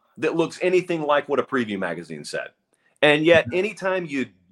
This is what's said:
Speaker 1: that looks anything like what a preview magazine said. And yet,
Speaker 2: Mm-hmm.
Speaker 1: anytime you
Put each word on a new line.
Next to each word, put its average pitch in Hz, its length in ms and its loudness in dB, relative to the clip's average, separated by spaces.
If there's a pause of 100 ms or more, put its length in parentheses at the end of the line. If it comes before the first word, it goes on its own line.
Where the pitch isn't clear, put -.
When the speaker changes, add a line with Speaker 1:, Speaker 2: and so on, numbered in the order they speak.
(180)
Speaker 1:
that 151 180 -2
looks 165 240 -2
anything 175 420 0
like 143 260 0
what 139 100 0
a 120 40 4
preview 110 360 -4
magazine 82 460 -8
said. 71 240 -8 (540)
And 151 220 6
yet, 160 220 6
Speaker 2:
Mm-hmm. 123 100 -4
Speaker 1:
anytime 190 480 -2
you 139 220 -4 (260)